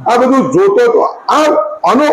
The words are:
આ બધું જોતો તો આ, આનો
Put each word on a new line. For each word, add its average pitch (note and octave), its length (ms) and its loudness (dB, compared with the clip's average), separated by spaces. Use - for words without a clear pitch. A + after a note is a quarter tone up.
આ A#3 120 0
બધું C4 340 0
જોતો - 400 2
તો - 100 2
આ, - 420 -2
આનો A3 300 2